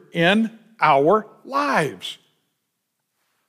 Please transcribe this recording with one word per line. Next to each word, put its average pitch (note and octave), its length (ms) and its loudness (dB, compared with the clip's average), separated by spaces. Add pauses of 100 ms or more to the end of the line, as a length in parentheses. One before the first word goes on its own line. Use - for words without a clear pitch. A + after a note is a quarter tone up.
(120)
in G3+ 480 0 (220)
our D#3 440 2 (200)
lives. A#3+ 720 -6 (1300)